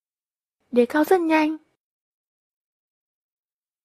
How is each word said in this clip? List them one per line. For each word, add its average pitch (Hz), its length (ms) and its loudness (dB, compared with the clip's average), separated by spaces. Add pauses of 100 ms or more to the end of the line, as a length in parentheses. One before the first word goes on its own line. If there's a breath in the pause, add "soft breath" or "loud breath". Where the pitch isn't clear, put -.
(720)
Đề 240 180 2
cao 302 140 0
rất 370 180 2
nhanh. 311 360 0 (2250)